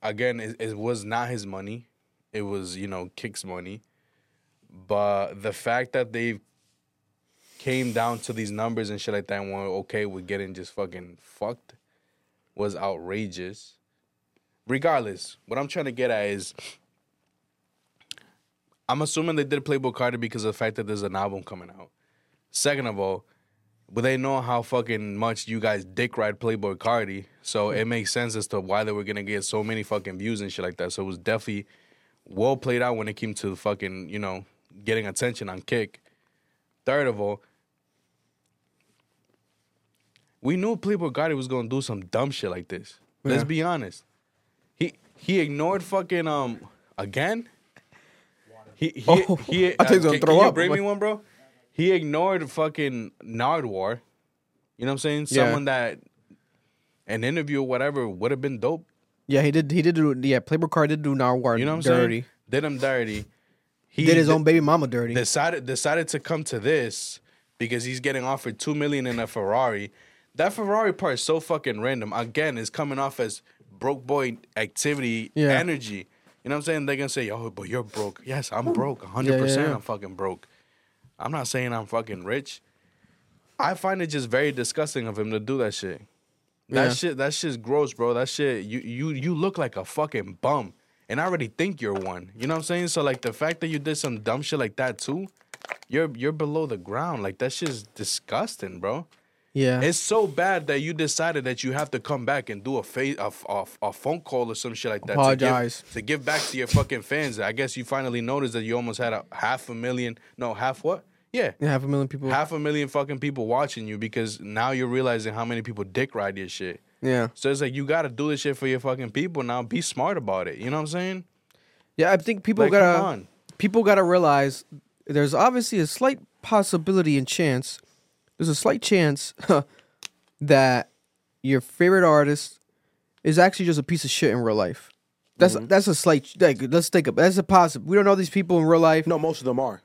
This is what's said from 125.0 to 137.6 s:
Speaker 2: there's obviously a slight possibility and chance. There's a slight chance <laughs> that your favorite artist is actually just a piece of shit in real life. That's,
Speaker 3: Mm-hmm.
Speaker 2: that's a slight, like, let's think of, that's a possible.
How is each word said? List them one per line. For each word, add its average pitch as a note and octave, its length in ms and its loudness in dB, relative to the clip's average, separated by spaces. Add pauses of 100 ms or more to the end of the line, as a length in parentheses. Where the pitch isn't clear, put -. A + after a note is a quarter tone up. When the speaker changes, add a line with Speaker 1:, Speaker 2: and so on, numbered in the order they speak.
Speaker 2:
there's C#3+ 260 4
obviously A#3 460 4
a D#3+ 80 2
slight C4 320 2 (240)
possibility F3+ 720 4
and C3 120 2
chance. C3+ 500 0 (580)
There's E3 120 0
a D#3 80 4
slight - 260 2
chance D#3 500 2 (160)
<laughs> - 920 -2
that C3+ 500 6 (520)
your C3 180 4
favorite F3+ 440 4
artist D3 540 6 (640)
is D#3 160 4
actually F#3 280 6
just E3 120 4
a C#3+ 40 0
piece E3+ 220 0
of C3+ 60 -2
shit D3 200 4
in A#2 80 2
real A2+ 180 2
life. F#2 340 -2 (460)
That's, F3 180 8
Speaker 3:
Mm-hmm. A2+ 120 -4
Speaker 2:
that's F#3+ 200 6
a F#3+ 80 4
slight, D3 440 4
like, D3+ 200 8 (120)
let's E3 200 4
think E3 160 4
of, A#2+ 100 0
that's F3+ 220 6
a F#3+ 40 2
possible. E3 460 6